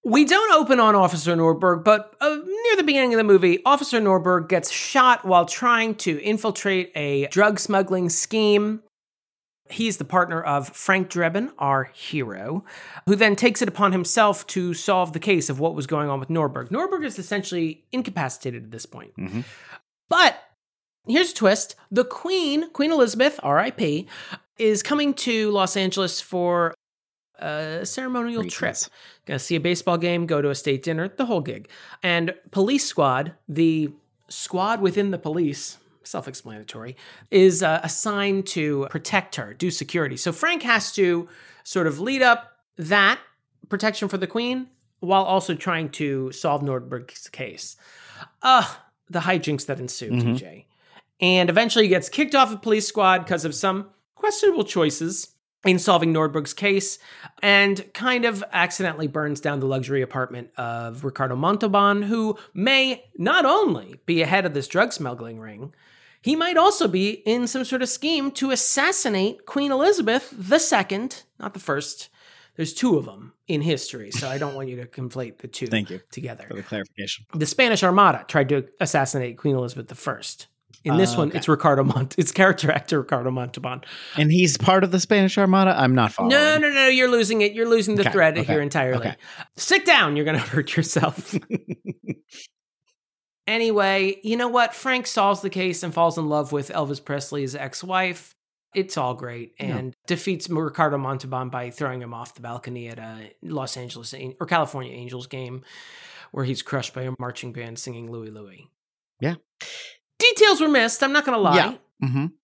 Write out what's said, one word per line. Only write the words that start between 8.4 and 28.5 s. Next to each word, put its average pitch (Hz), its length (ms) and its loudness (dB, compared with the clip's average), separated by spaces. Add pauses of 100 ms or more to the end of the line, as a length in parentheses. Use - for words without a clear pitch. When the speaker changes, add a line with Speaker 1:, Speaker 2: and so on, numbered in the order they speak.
Speaker 1:
He's 226 260 -2
the - 80 -8
partner 170 380 0
of 143 260 -2
Frank 190 400 0
Drebin, 175 500 -2
our 135 260 0 (100)
hero, 123 720 -8 (400)
who 202 100 4
then 208 180 4
takes 240 280 2
it 214 60 0
upon 185 240 2
himself 202 560 2
to 180 260 -4
solve 180 400 0
the 165 40 -6
case 180 300 0
of 135 100 -4
what 160 160 -2
was 143 120 -4
going 147 240 -2
on 139 100 -2
with 131 80 -12
Norberg. 139 400 -2
Norberg 330 380 -2
is 202 120 -8
essentially 180 720 -6
incapacitated 135 720 -6
at 110 80 -20
this 113 120 -14
point. - 320 -20
Speaker 2:
Mm-hmm. 95 240 -6 (680)
Speaker 1:
But 339 280 4 (680)
here's 339 240 2
a - 20 -14
twist. 208 420 0 (140)
The 240 140 2
Queen, 320 680 -2
Queen 302 200 0
Elizabeth, 254 500 2
R 143 160 2
I 233 120 0
P, 170 360 -4 (520)
is 214 240 2
coming 294 320 0
to 220 360 0
Los 196 280 0
Angeles 190 420 -2
for 175 540 -2 (640)
a 156 460 -8
ceremonial 240 600 -6
trip. - 280 -6